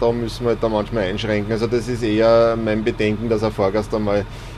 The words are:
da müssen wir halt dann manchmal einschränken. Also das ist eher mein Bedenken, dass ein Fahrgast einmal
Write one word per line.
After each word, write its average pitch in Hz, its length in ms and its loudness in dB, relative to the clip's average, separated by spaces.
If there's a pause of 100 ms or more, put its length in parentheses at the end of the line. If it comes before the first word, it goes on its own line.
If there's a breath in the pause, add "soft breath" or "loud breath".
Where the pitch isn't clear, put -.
da 117 120 4
müssen 120 320 -4
wir 117 60 2
halt 110 120 0
dann 113 100 2
manchmal 107 320 0
einschränken. 104 480 -2
Also 113 140 0
das 113 220 -2
ist 120 140 -4
eher 113 600 4
mein 110 220 0
Bedenken, 110 440 -2
dass 110 140 0
ein 107 100 0
Fahrgast 104 420 0
einmal 101 320 0 (320 loud breath)